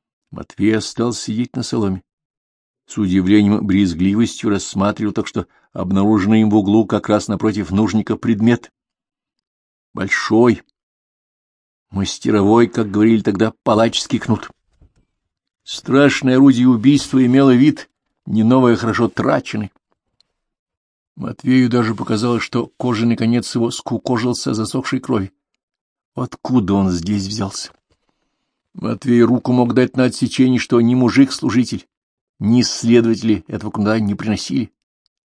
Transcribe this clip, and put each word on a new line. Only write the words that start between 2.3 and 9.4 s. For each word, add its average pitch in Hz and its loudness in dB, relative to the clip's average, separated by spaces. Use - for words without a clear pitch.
С - -12
удивлением 101 2
и - -6
брезгливостью 98 -2
рассматривал 101 -4
так 101 -6
что - -8
обнаруженный 98 2
им 107 2
в 104 2
углу, 104 2
как 98 -4
раз 104 0
напротив 104 -4
нужника, 104 0
предмет. 117 -2